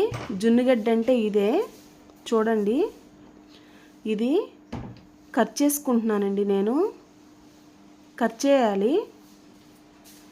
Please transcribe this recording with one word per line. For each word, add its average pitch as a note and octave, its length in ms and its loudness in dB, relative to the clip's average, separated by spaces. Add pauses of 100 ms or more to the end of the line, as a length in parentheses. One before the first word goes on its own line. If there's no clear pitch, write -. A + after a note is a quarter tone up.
(420)
జున్నుగడ్డ A#3 560 2
అంటే A3+ 180 2 (140)
ఇదే. G3+ 220 0 (800)
చూడండి, A3 500 0 (1300)
ఇది A#3 180 0 (1040)
కట్ A3+ 220 0
చేసుకుంటున్నానండి A3 880 0
నేను. G3+ 240 0 (1500)
కట్ A3+ 240 -2
చేయాలి. A#3 480 2 (1400)